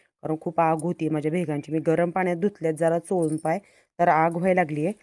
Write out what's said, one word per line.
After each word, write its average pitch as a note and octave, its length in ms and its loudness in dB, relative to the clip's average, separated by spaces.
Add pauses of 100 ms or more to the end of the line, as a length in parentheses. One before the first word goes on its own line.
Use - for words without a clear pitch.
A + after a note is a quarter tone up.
(240)
कारण D#3 180 -4
खूप E3 180 -4
आग D#3+ 220 2
होती E3+ 280 -2
माझ्या D3+ 220 -2
भेगांची. D3+ 400 -4
मी D#3+ 80 -2
गरम E3+ 300 2
पाण्यात F3+ 280 -2
धुतल्यात D#3+ 360 -2
जरा E3 260 2
चोळून E3 380 0
पाय, D#3+ 220 -2 (400)
तर F3 80 4
आग E3 300 4
व्हायला F3+ 240 2
लागली D3+ 240 -2
आहे. G3 180 -2